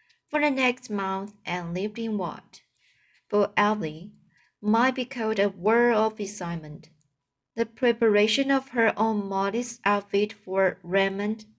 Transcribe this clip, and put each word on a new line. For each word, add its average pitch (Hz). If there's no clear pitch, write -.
For 302
the 294
next 254
month, 196
Anne 175
lived 208
in 220
what, -
for 208
Emily, 202
might 226
be 254
called 220
a 202
whirl 220
of 220
excitement. 165
The 233
preparation 240
of 269
her 226
own 208
modest 202
outfit 202
for 190
Raymond 196